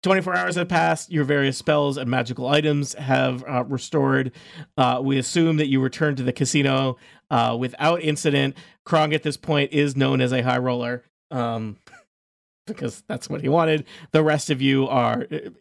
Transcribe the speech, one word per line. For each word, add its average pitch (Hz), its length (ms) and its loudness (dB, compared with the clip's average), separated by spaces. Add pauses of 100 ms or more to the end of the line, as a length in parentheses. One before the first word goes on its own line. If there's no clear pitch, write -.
twenty-four 185 340 0
hours 180 200 -2
have 175 120 -2
passed. 165 440 0
Your 151 140 2
various 139 320 2
spells 143 400 0
and 127 120 -4
magical 127 380 -2
items 147 480 2
have, 131 520 0
uh, 127 180 -2
restored. 135 640 0 (460)
Uh, 127 260 2
we 135 160 0
assume 165 380 2
that 151 100 2
you 135 120 2
returned 135 380 0
to 131 60 -4
the 123 100 -2
casino, 135 640 0 (320)
uh, 117 300 2
without 147 420 0
incident. 143 540 0 (320)
Krong 156 260 2
at 151 80 -2
this 147 160 -4
point 143 360 -2
is 147 220 2
known 135 260 2
as 123 120 2
a 127 80 0
high 123 160 0
roller, 123 460 -4 (260)
um, 113 480 -6 (440)
<laughs> - 460 -20
because - 400 -10
that's - 220 -10
what - 120 -6
he 131 80 -2
wanted. 156 360 2 (260)
The 156 120 4
rest 151 260 0
of 139 120 0
you 135 260 4
are, 120 420 0
i-, 151 200 -8 (120)